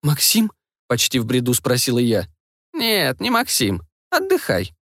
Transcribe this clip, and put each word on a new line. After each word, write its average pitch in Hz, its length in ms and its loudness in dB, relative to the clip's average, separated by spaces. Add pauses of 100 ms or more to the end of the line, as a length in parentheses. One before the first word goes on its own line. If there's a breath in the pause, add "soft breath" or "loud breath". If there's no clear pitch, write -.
«Максим?» — 208 500 2 (360)
почти 123 320 0
в 113 60 -2
бреду 123 280 0
спросила 123 460 0
я. 113 280 0 (460)
«Нет, 214 460 0
не 226 100 -4
Максим. 120 520 0 (280)
Отдыхай». 330 720 -2